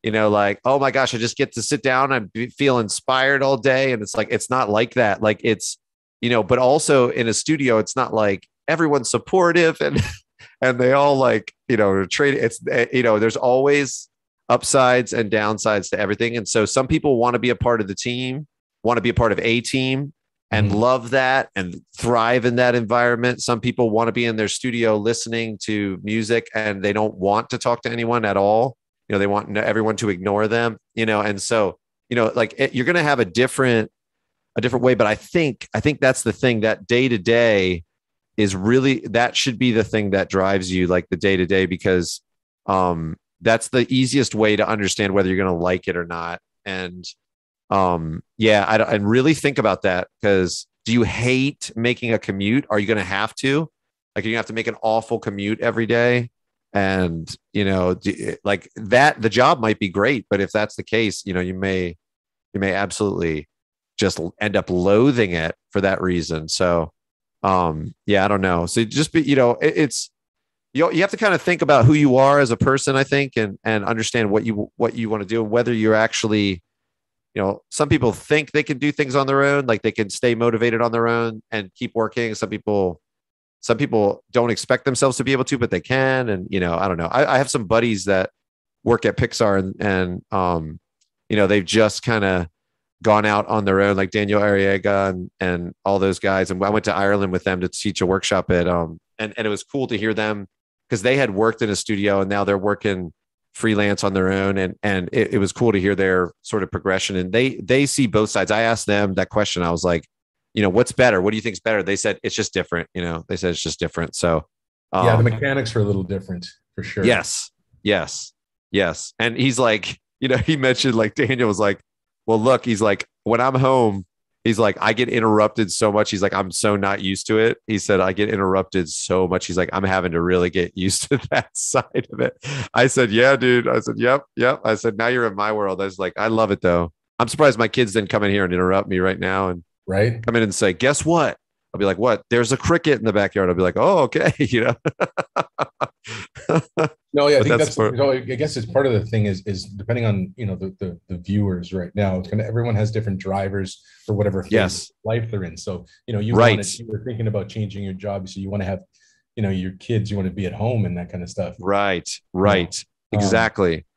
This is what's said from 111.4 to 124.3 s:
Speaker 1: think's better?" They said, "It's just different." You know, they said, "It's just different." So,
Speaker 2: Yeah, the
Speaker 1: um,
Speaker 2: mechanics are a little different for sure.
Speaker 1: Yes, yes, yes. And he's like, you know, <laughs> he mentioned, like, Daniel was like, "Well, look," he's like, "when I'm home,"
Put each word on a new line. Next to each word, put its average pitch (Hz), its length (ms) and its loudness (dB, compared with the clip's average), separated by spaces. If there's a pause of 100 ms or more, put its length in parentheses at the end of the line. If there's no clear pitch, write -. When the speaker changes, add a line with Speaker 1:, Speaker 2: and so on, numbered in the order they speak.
Speaker 1:
think's 101 180 -8
better?" 107 240 -2
They 98 140 -2
said, 104 260 -2
"It's - 100 -4
just - 200 -4
different." 85 400 -4
You 92 80 -6
know, 85 260 -6
they 87 80 -4
said, 87 160 -2
"It's 80 100 -6
just - 160 -6
different." - 380 -6
So, 82 300 0 (480)
Speaker 2:
Yeah, 92 240 4
the - 0 -
Speaker 1:
um, 113 60 4
Speaker 2:
mechanics 127 520 -2
are 110 60 2
a - 20 2
little 98 200 0
different 92 440 -8 (280)
for 95 80 -10
sure. 98 220 -4
Speaker 1:
Yes, - 460 -2 (320)
yes, 98 480 -2 (400)
yes. 92 480 -2
And 117 180 0
he's 131 220 0
like, 110 400 0 (220)
you 131 80 -4
know, 123 80 2
<laughs> 110 120 -2
he 160 60 2
mentioned, 131 400 0
like, 110 200 0
Daniel 123 340 0
was 95 100 -2
like, 101 220 0 (440)
"Well, 110 140 2
look," 127 240 2
he's 110 180 0
like, 101 240 0 (200)
"when 117 160 2
I'm 131 140 0
home," 127 500 2 (400)